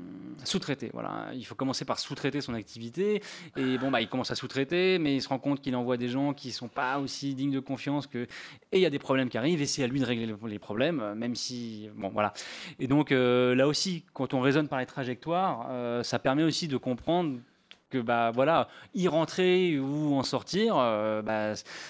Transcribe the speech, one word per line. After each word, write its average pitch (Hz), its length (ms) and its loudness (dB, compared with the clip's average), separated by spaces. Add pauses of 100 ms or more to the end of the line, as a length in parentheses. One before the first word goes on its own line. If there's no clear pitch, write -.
(460)
sous-traiter, 135 460 -4
voilà. - 420 -6
Il 123 100 -10
faut 110 120 -14
commencer 131 280 -2
par 117 140 -2
sous-traiter 139 420 -4
son 123 140 -6
activité. 120 680 -4 (360)
Et 131 220 0
bon, 131 120 0
bah, 123 100 4
il 113 80 -2
commence 127 220 -2
à 123 60 -2
sous-traiter, 175 600 0
mais 143 180 2
il 131 40 0
se - 80 -8
rend 131 120 -2
compte 143 200 0
qu'il 127 140 -2
envoie 123 220 0
des 123 120 -2
gens 139 260 0
qui 131 180 -10
sont - 160 -10
pas 139 320 -2
aussi 139 340 -4
dignes 139 160 -2
de 135 80 0
confiance 135 480 -4
que, 120 120 -8
et 120 100 -4 (500)
il - 20 6
y 180 60 6
a 151 40 4
des 139 100 -2
problèmes 131 280 2
qui 120 100 -2
arrivent, 151 220 2
et 143 60 2
c'est 139 160 -2
à 120 60 2
lui 135 100 0
de 131 60 2
régler 117 220 0
les, 110 80 -4 (140)
les 104 120 -6
problèmes, 135 400 0
euh, 104 160 -4
même 117 180 -4
si, 113 600 -8
bon, 98 140 -4
voilà. 104 220 0 (460)
Et 135 80 -2
donc, 139 240 4
euh, 123 460 6
là 135 100 6
aussi, 160 460 0
quand 135 220 -4
on 131 60 2
raisonne 139 280 4
par 139 100 -2
les 123 80 -2
trajectoires, 135 840 -2
euh, 120 340 -2
ça - 160 0
permet 139 240 4
aussi 160 240 0
de 135 80 0
comprendre 135 640 0 (500)
que, 131 80 -2
bah, 117 340 4
voilà, 135 360 4 (260)
y 180 140 2
rentrer 175 680 4
ou 143 360 0
en 135 80 4
sortir, 180 540 2
euh, 110 460 2
bah, 107 320 0 (360)